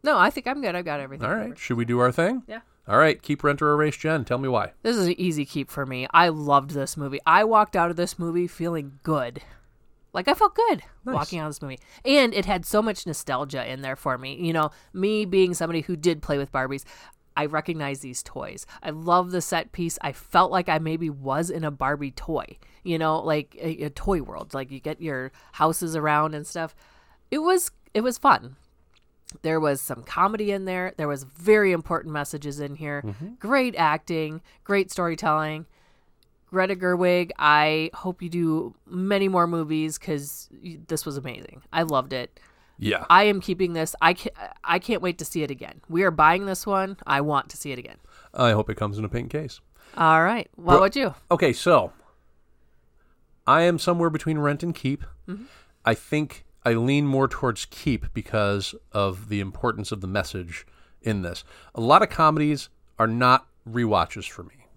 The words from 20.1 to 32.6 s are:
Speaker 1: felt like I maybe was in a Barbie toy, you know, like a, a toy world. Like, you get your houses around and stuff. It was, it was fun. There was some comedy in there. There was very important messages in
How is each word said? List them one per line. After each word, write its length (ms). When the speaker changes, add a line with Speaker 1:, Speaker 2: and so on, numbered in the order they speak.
Speaker 1:
felt 400
like 160
I 120
maybe 300
was 400
in 140
a 80
Barbie 400
toy, 460
you 160
know, 220
like 360
a, 280
a 40
toy 320
world. 320
Like, 160
you 120
get 200
your 300
houses 420
around 400
and 100
stuff. 300
It 80
was, 320
it 60
was 180
fun. 380
There 180
was 220
some 220
comedy 480
in 140
there. 320
There 100
was 160
very 480
important 420
messages 460
in 160